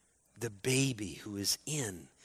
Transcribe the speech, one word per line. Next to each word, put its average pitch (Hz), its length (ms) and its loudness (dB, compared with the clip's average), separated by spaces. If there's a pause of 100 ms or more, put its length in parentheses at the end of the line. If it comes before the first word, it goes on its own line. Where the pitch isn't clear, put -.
(400)
the 113 100 -2
baby 107 680 2
who 104 200 -6
is 98 300 2
in 110 420 -4 (160)